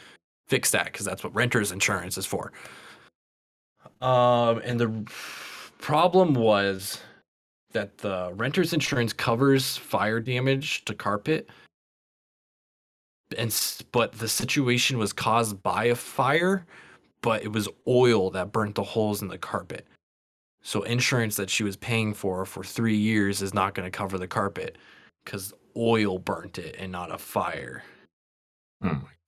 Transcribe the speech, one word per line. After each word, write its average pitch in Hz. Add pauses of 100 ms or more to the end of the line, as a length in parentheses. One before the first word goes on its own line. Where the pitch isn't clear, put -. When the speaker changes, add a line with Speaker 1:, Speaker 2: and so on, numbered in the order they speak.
(480)
Speaker 1:
fix -
that, 87
'cause -
that's 95
what 98
renter's 117
insurance 95
is 95
for." - (1500)
Um, 123
and 123
the 117 (880)
problem 170
was 101 (720)
that 101
the 90
renter's 139
insurance 120
covers 131
fire 107
damage 127
to 107
carpet, - (1900)
and 113
s-, - (100)
but 117
the 110
situation 123
was 113
caused 110
by 98
a 120
fire, 170 (560)
but 110
it 107
was 107 (200)
oil 123
that 92
burnt 107
the 104
holes 107
in 101
the 90
carpet. - (760)
So -
insurance 120
that 98
she -
was 101
paying 113
for, 95
for 92
three 113
years 104
is 95
not 95
gonna 92
cover 95
the 92
carpet 101 (480)
'cause 98 (220)
oil 110
burnt 87
it 80
and 92
not 87
a 85
fire. 85 (1000)
Speaker 2:
Oh 98
my 71 (160)